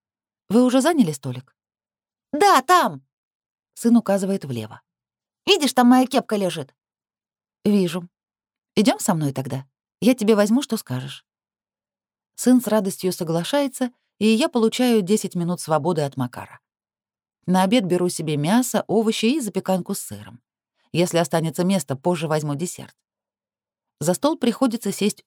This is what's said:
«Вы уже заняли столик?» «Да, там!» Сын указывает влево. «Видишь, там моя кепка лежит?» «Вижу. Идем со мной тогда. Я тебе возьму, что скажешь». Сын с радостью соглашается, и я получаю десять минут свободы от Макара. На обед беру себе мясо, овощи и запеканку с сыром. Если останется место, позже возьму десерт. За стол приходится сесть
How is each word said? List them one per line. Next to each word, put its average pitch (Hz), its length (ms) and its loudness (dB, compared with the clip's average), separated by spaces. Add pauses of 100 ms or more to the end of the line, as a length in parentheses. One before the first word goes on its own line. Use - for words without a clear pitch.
(480)
«Вы 233 160 4
уже 254 160 4
заняли 262 320 2
столик?» 127 440 -12 (760)
«Да, 302 300 6
там!» 254 420 2 (680)
Сын 233 220 2
указывает 196 480 0
влево. 113 360 -8 (640)
«Видишь, 311 260 2
там 240 160 2
моя 254 180 6
кепка 226 300 -2
лежит?» 170 380 -6 (920)
«Вижу. 180 440 0 (680)
Идем 240 220 4
со 202 160 0
мной 147 180 -2
тогда. 135 340 -8 (340)
Я 247 140 4
тебе 220 220 2
возьму, 214 260 2
что - 140 -6
скажешь». 131 500 -10 (1080)
Сын 254 260 4
с 247 60 -6
радостью 196 460 -2
соглашается, 240 800 -4 (260)
и 208 80 0
я 226 220 2
получаю 226 540 2
десять 190 320 -2
минут 175 260 -4
свободы 156 420 -2
от 139 140 -6
Макара. 123 440 -8 (840)
На 185 160 2
обед 196 220 2
беру 180 240 0
себе 156 280 -6
мясо, 196 500 0
овощи 220 400 0
и 285 140 0
запеканку 190 540 -4
с - 40 -10
сыром. 104 420 -16 (520)
Если 170 260 0
останется 170 440 -2
место, 180 320 -2
позже 165 320 -2
возьму 151 280 -2
десерт. 143 400 -10 (1080)
За 170 140 0
стол 311 240 -2
приходится 233 540 -2
сесть - 340 -4